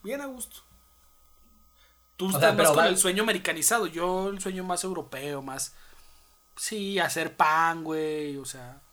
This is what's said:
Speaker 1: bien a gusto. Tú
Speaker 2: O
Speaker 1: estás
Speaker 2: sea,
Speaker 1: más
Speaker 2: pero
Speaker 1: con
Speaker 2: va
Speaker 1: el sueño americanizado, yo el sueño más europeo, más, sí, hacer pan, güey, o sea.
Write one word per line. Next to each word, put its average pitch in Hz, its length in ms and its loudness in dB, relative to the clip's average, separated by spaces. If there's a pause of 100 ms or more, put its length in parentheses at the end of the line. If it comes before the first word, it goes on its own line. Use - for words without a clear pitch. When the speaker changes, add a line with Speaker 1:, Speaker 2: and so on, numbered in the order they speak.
Speaker 1:
bien 262 180 -8
a 285 40 -10
gusto. 254 380 -14 (1500)
Tú 180 120 -6
Speaker 2:
O - 20 0
Speaker 1:
estás 160 120 0
Speaker 2:
sea, 165 100 8
Speaker 1:
más - 60 0
Speaker 2:
pero 165 160 8
Speaker 1:
con 151 60 6
Speaker 2:
va 165 80 6
Speaker 1:
el 185 100 2
sueño 185 260 2
americanizado, 190 640 0
yo 180 420 -2
el 196 120 -8
sueño 185 220 -6
más 185 220 -4
europeo, 143 560 -8
más, 135 320 -10 (840)
sí, 196 420 -4
hacer 165 360 -2
pan, 165 480 4
güey, 151 540 -4
o 131 80 -12
sea. 127 360 -16 (120)